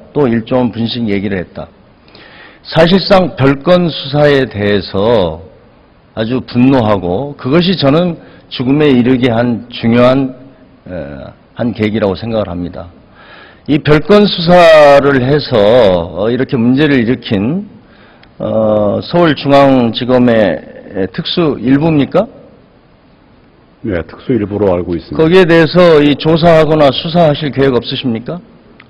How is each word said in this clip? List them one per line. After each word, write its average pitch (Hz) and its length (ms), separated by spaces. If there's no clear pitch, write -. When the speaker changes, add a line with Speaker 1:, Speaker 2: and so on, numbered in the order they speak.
Speaker 1:
또 147 140
일조 113 280
원 123 160
분식 117 360
얘기를 101 300
했다." 85 300
사실상 175 720
별건 156 540
수사에 143 560
대해서 101 960
아주 113 320
분노하고, 120 880
그것이 165 400
저는 156 400
죽음에 143 400
이르게 123 420
한 117 380
중요한, 127 640
에, - 20
한 120 200
계기라고 104 420
생각을 110 340
합니다. 87 380
이 147 120
별건 156 460
수사를 151 1000
해서, 135 340
어, 101 720
이렇게 127 280
문제를 131 380
일으킨, 123 720
어, 107 640
서울중앙지검의 127 1600
특수 160 480
일부입니까? 143 640
Speaker 2:
네, 110 100
특수 - 260
일부로 101 400
알고 87 220
있습니다. 85 220
Speaker 1:
거기에 170 280
대해서 165 560
이 147 140
조사하거나 156 760
수사하실 156 600
계획 135 220
없으십니까? 120 640